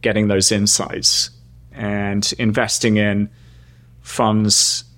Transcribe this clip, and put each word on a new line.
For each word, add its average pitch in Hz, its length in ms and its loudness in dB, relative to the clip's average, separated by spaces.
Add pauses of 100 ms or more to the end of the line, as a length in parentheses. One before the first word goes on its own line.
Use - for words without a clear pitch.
getting 107 280 2
those 95 240 2
insights - 760 -2 (420)
and 101 680 -4
investing 110 600 0
in 104 300 0 (720)
funds 107 840 0 (140)